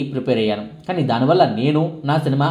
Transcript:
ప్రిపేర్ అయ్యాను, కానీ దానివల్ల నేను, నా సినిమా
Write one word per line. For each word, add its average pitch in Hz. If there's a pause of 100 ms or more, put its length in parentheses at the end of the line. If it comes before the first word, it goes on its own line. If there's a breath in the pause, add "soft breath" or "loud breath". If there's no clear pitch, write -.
ప్రిపేర్ 131
అయ్యాను, 107 (200)
కానీ 185
దానివల్ల 131 (120)
నేను, 147 (240)
నా 143
సినిమా 143